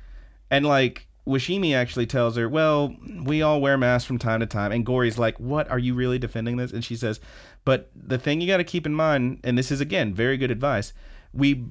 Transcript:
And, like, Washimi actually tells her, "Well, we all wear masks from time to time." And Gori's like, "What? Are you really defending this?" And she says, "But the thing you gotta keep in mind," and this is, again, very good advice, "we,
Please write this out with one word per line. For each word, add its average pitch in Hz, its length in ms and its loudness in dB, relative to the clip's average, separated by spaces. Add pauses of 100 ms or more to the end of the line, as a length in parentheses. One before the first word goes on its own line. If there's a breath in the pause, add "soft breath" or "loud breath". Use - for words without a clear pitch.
(500 soft breath)
And, 139 160 4
like, 135 420 2 (200)
Washimi 156 480 0
actually 123 300 0
tells 117 320 0
her, 117 100 0
"Well, 147 480 2 (280)
we 151 180 0
all 151 180 4
wear 139 180 4
masks 123 300 4
from 123 120 -2
time 113 200 0
to 117 60 0
time." 104 260 -2
And 117 140 0
Gori's 123 320 2
like, 113 200 0
"What? 139 320 -4
Are 127 100 0
you 123 160 0
really 127 240 0
defending 117 360 -4
this?" 123 160 -4
And 117 140 -6
she 120 100 -8
says, 110 240 -4 (460 loud breath)
"But - 280 0
the - 260 -4
thing 147 200 0
you 175 80 -2
gotta 185 160 2
keep 170 220 -4
in 151 100 -2
mind," 143 480 2
and 123 140 2
this 127 140 0
is, 139 100 -2
again, 147 320 0
very 123 240 2
good 131 140 0
advice, 117 420 -2 (400 soft breath)
"we, 135 380 2